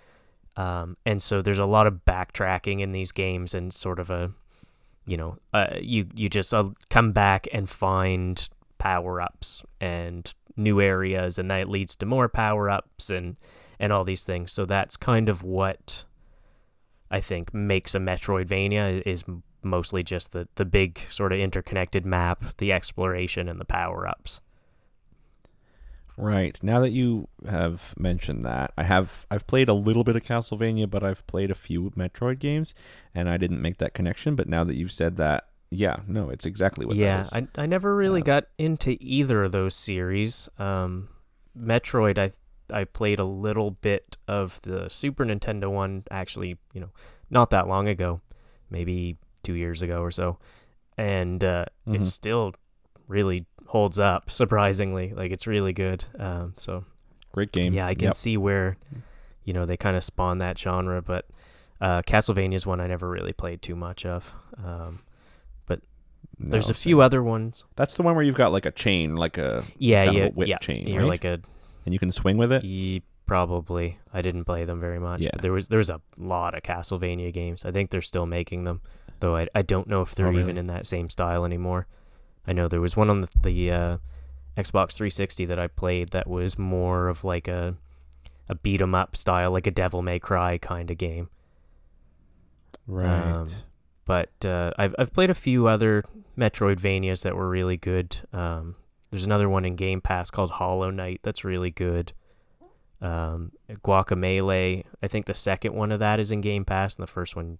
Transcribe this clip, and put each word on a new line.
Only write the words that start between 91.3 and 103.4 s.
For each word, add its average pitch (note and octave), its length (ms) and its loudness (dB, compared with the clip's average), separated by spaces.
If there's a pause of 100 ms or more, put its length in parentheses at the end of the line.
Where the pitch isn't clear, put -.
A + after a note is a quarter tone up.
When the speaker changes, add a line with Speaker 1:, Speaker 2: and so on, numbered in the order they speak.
Speaker 2:
Right. F#2 200 -2
Speaker 1:
Um, E2+ 400 0 (580)
but, - 400 0
uh, F2 320 0
I've, G2 200 2
I've B2+ 160 0
played F#3 160 6
a F3 60 2
few B2 320 4
other A2 360 6 (340)
Metroidvanias G2 880 2
that - 120 -2
were F#2 140 -2
really F#2 280 0
good. F2+ 400 -2 (160)
Um, E2+ 420 -6 (340)
there's F#2 160 -4
another G#2 240 4
one F#2+ 160 2
in F2+ 100 -2
Game F#2 260 -2
Pass F2+ 300 -2
called F#2 200 0
Hollow F#2 380 0
Knight F#2 340 -6
that's - 200 -6
really F2+ 280 -2
good. F2 420 -2 (880)
Um, E2 500 -4 (180)